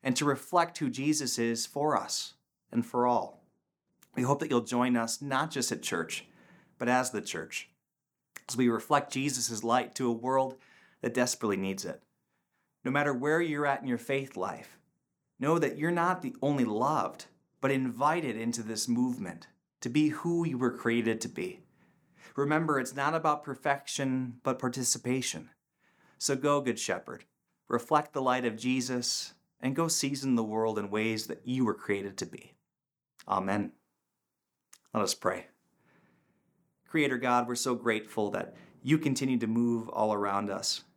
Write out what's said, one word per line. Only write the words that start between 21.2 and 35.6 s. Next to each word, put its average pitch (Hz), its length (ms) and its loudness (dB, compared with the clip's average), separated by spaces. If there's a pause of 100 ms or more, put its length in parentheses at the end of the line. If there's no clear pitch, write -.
be. 90 320 -8 (760)
Remember, 151 420 2
it's 127 160 -4
not 139 200 0
about 156 280 2
perfection, 135 1000 -2
but 127 160 0
participation. 123 880 -2 (720)
So - 180 0
go, 143 240 4
Good 120 180 -2
Shepherd, - 460 -6 (440)
reflect 143 440 2
the 143 80 -2
light 127 240 2
of 110 140 0
Jesus, 123 720 -2 (280)
and 131 140 -2
go 165 140 0
season 139 460 0
the 113 100 2
world 110 340 0
in 101 120 -4
ways 110 380 0
that - 180 -8
you 127 180 2
were 107 80 2
created 98 460 -2
to 95 80 -4
be. - 260 -18 (760)
Amen. 98 460 0 (1200)
Let 110 100 0
us 95 120 0
pray. 90 320 -2 (1400)